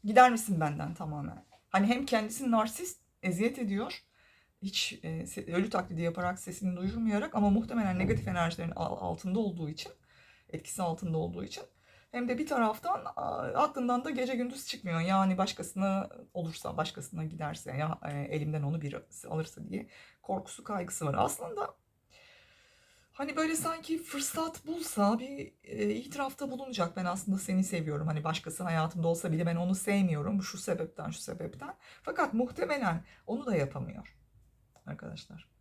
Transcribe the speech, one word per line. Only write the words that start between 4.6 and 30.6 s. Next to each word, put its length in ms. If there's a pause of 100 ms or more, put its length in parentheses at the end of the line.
Hiç, 320 (100)
e, 40
se-, 460
ölü 160
taklidi 320
yaparak, 380
sesini 380
duyurmayarak 580
ama 140
muhtemelen 500
negatif 280
enerjilerin 440
al-, 260
altında 420
olduğu 300
için, 220 (580)
etkisi 320
altında 360
olduğu 260
için 200 (480)
hem 180
de 80
bir 100
taraftan, 580 (100)
a, 60 (200)
aklından 640
da 40
gece 260
gündüz 320
çıkmıyor. 320
Yani 380
başkasına 720 (240)
olursa, 440
başkasına 460
giderse, 540
ya, 260
e, 180
elimden 420
onu 180
birisi 460
alırsa 420
diye 180 (340)
korkusu, 420
kaygısı 420
var. 120
Aslında 580 (1400)
hani 220
böyle 200
sanki 480
fırsat 640
bulsa 520
bir, 340 (100)
e, 260
itirafta 640
bulunacak. 460
"Ben 80
aslında 320
seni 260
seviyorum. 440
Hani 160
başkası 400
hayatımda 440
olsa 240
bile 140
ben 100
onu 200
sevmiyorum. 680
Şu 140
sebepten, 520